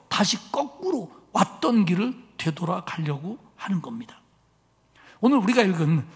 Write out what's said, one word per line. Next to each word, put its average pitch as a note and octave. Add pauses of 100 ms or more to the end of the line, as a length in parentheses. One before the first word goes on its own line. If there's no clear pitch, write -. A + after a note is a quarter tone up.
다시 -
거꾸로 C#4+ (220)
왔던 G#3+
길을 G3 (160)
되돌아가려고 D#3 (160)
하는 F#3+
겁니다. A#2+ (960)
오늘 C4+
우리가 A#3
읽은 E3